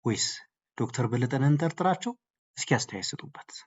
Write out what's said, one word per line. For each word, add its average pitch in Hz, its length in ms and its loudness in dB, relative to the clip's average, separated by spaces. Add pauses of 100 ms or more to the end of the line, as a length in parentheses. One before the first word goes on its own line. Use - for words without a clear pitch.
ወይስ 110 220 0 (520)
ዶክተር 120 280 0
በለጠን 123 380 0
እንጠርጥራቸው? 170 680 2 (440)
እስኪ - 160 -6
አስተያየት 104 360 -2
ስጡበት። - 420 -14 (160)